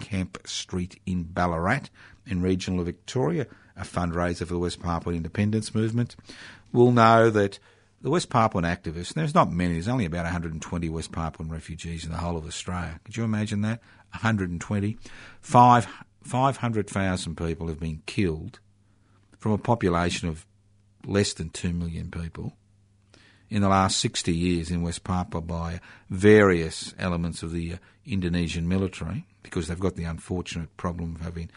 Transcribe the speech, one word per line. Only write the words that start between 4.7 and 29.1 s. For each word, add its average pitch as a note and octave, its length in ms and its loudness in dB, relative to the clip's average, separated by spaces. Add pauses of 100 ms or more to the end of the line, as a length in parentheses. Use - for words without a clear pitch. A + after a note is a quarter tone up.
Papuan E2+ 360 -2
independence G#2 580 -2
movement, A2+ 420 -2 (560)
will A#2+ 200 8
know A2+ 380 10
that G2+ 280 2 (440)
the C3 80 -4
West E3 180 0
Papuan A2 360 2
activists, E2+ 500 -4
there's D3+ 200 -2
not D3 160 4
many, F2 240 0
there's E2+ 140 -2
only B2+ 160 0
about E2+ 220 -4
a E2 40 -2
hundred E2+ 220 -4
and D#2+ 80 -8
twenty E2+ 280 -4
West D#2+ 240 -6
Papuan D#2+ 360 -6
refugees D#2+ 560 -10
in D#2+ 60 -8
the D#2+ 80 -6
whole E2+ 180 -4
of D#2 100 -8
Australia. E2 580 -8
Could - 120 -14
you A2+ 80 -4
imagine G#2+ 380 -2
that? A2+ 180 -2 (320)
A - 60 -12
hundred G2+ 320 2
and F2 100 -6
twenty. G#2 380 -4 (420)
Five, B2 460 6 (360)
five B2+ 360 0
hundred A2 300 -2
thousand F#2 480 -2
people E2 320 -4
have D#2+ 120 -8
been D#2+ 260 -6
killed E2+ 540 -4 (800)
from G#2+ 140 -2
a G2+ 60 2
population F2+ 720 0
of D#2+ 160 -8 (600)
less G2 260 2
than E2 180 -8
two - 220 -4
million E2+ 380 -6
people E2+ 460 -10 (920)
in G#2+ 140 0
the G2 60 4
last F#2+ 300 4
sixty - 360 -2
years E2+ 360 0
in F2 120 0
West E2+ 220 -6
Papua F2+ 360 -2
by E2+ 400 -6 (300)
various G2 880 6
elements E2+ 440 -2
of E2 100 -8
the, E2+ 220 -6
uh, - 20 -10 (280)
Indonesian F2 640 0
military, F#2+ 580 -2 (160)